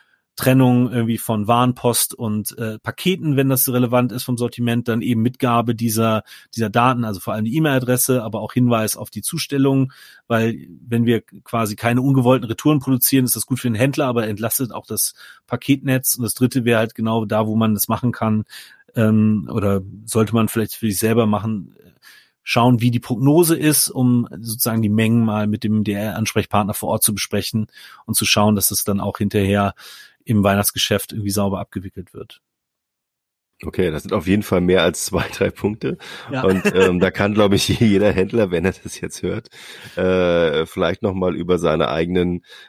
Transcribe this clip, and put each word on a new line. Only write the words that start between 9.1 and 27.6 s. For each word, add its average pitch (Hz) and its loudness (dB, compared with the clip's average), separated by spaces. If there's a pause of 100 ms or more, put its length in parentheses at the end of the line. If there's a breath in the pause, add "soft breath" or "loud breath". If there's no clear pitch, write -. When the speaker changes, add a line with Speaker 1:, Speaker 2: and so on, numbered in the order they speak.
Speaker 1:
die 104 -10
Zustellung, 135 0 (320 loud breath)
weil 113 -2 (200)
wenn 117 0
wir 113 2
quasi 110 -6
keine 120 0
ungewollten 131 4
Retouren 147 0
produzieren, 131 0
ist 117 -2
das 104 -6
gut 127 -4
für - -4
den 113 0
Händler, 135 0
aber 117 0
entlastet 110 -4
auch - -12
das - -4 (320 loud breath)
Paketnetz. 135 -2
Und 123 -4
das 107 -4
Dritte 123 0
wäre 117 4
halt 113 -2
genau 113 -2
da, 110 0
wo 110 -2
man 110 2
das - -2
machen 127 0
kann, 110 -2 (500 loud breath)
ähm, 107 2
oder 98 0 (220)
sollte 110 2
man 110 4
vielleicht 107 -4
für - -6
sich 101 -2
selber 113 2
machen, 104 -4 (640 soft breath)
schauen, 120 4
wie 123 4
die 120 0
Prognose 147 2
ist, 151 2
um 123 2 (120)
sozusagen 113 -2
die 107 2
Mengen 113 4
mal 107 0
mit 107 -2
dem 107 0
D-H-L-Ansprechpartner 104 -2
vor - -6
Ort 107 0
zu 110 0
besprechen 107 -4 (400 loud breath)